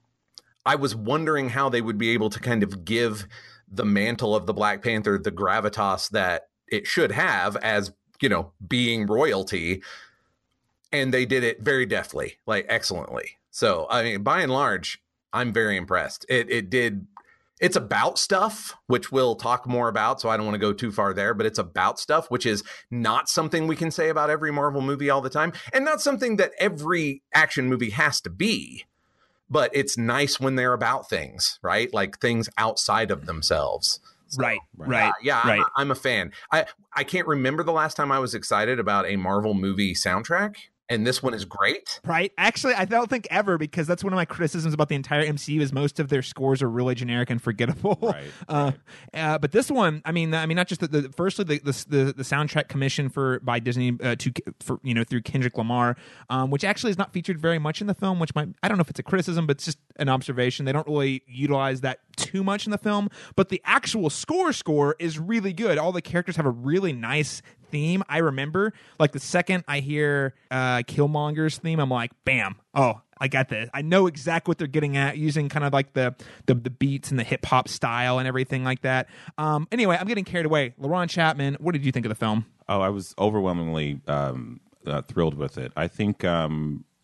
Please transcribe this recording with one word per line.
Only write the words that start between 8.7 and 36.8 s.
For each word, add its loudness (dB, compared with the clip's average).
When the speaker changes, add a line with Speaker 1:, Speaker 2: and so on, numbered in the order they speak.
Speaker 1:
royalty. 0
And 0
they 4
did 2
it 0
very 2
deftly, -4
like, -2
excellently. -4
So, 0
I 0
mean, -2
by 2
and 0
large, -2
I'm -2
very 2
impressed. -2
It, 2
it -2
did, 2
it's 2
about 0
stuff, -2
which 0
we'll 4
talk -2
more 2
about, 2
so 0
I 2
don't 0
wanna -2
go 2
too -2
far 2
there, 0
but 0
it's -4
about 0
stuff, 0
which -2
is 0
not 0
something 0
we 0
can -2
say 0
about 0
every 0
Marvel 0
movie -2
all 4
the -4
time, 0
and 4
not 0
something 0
that 4
every 0
action 4
movie 0
has 0
to -10
be. -4
But 2
it's 0
nice 0
when 0
they're 2
about 0
things, -4
right? 0
Like, -2
things 0
outside 0
of -4
themselves. 0
So, -6
Speaker 2:
Right, 0
Speaker 3:
Right. -8
Speaker 2:
right, 2
Speaker 1:
yeah, 2
yeah, 4
Speaker 2:
right. 4
Speaker 1:
I'm, 4
I'm 0
a 0
fan. 0
I, 2